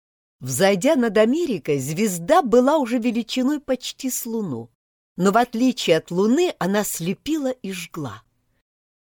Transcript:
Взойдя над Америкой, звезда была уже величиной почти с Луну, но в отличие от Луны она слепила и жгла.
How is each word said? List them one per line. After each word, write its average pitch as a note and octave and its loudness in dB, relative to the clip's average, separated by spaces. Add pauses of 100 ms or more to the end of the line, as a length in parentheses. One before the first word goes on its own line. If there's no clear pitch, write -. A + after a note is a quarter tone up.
(400)
Взойдя F#3+ 0
над A3+ 0
Америкой, A3 0
звезда E3+ 0
была B3+ 4
уже B3 0
величиной B3 -2
почти - -6
с - -6
Луну, G3 -6 (460)
но F#3+ 2
в G3 2
отличие A#3 2
от - -6
Луны A#3 2
она G3+ 0
слепила B3+ -4
и G3 -10
жгла. D#3+ -12 (840)